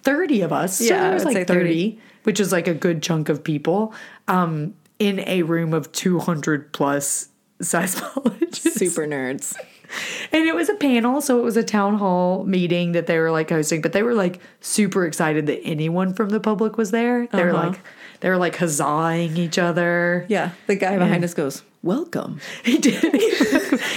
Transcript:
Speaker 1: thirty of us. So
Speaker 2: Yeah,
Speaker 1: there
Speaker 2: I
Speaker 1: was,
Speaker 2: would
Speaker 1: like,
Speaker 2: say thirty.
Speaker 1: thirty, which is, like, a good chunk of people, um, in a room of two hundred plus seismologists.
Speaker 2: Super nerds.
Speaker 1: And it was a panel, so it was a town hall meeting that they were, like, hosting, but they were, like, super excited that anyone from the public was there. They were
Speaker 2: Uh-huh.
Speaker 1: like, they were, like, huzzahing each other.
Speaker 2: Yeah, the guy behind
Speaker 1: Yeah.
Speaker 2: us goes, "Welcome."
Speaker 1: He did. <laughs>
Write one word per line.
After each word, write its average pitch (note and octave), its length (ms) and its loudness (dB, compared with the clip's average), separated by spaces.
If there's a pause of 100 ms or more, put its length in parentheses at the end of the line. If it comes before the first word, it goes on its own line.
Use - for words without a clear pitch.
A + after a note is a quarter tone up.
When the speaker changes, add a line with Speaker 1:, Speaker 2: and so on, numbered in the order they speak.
Speaker 1:
thirty C#4+ 400 2
of D#3 100 0
us. D#3+ 260 -2
So A#3 60 0
Speaker 2:
Yeah, F#4+ 180 4
Speaker 1:
there F#4+ 80 2
Speaker 2:
I F#4+ 40 2
Speaker 1:
was, F4+ 100 2
Speaker 2:
would C4+ 100 2
Speaker 1:
like, - 20 2
Speaker 2:
say F3+ 80 0 (100)
thirty. F3+ 60 4 (320)
Speaker 1:
thirty, - 80 -14 (240)
which G#3 160 2
is, F#3 120 0
like, E3+ 160 2
a E3+ 60 2
good E3 280 0
chunk D#3 280 0
of D3 140 -2
people, F3 500 0 (320)
um, E3+ 480 0 (240)
in G3+ 280 0
a F3+ 180 0
room E3 280 0
of D#3 200 0
two F3+ 260 2
hundred D#3 560 -2
plus C#3+ 540 -2 (340)
seismologists. - 1120 -2
Speaker 2:
Super E3+ 340 -2
nerds. C#3 500 -6 (760)
Speaker 1:
And D#4+ 140 4
it E4 80 0
was E4 140 -2
a D#4+ 60 2
panel, C4 480 2
so B3 160 2
it A#3 40 2
was A#3 140 0
a A3+ 60 2
town G#3 340 2
hall F#3 480 2
meeting F3 480 0
that E3+ 140 0
they E3+ 120 2
were, D#3+ 120 2
like, D#3+ 180 0
hosting, D#3+ 320 0
but E3 120 -2
they G3 100 2
were, A#3+ 120 0
like, F#3 260 0 (200)
super G3 460 0
excited D#3 400 0
that C#3+ 180 -2
anyone E3 480 -2
from G3+ 160 -2
the G#3+ 120 0
public G#3+ 360 -2
was A3 140 -2
there. A#3+ 380 0
They F#3+ 160 0
were F3+ 100 2
Speaker 2:
Uh-huh. E3+ 140 0
Speaker 1:
like, F#3 120 -6 (400)
they - 80 -2
were, F#3 80 2
like, F3 220 0
huzzahing D#3+ 800 -2
each E3+ 200 -2
other. F3 720 0
Speaker 2:
Yeah, F3+ 220 -2 (160)
the G3+ 80 0
guy G3 240 0
behind F3 240 2
Speaker 1:
Yeah. F3 40 0
Speaker 2:
us E3+ 80 -6
goes, C#3+ 280 -4 (200)
"Welcome." - 580 -4 (240)
Speaker 1:
He A#3+ 120 4
did. - 280 2
<laughs> C#4+ 760 2 (160)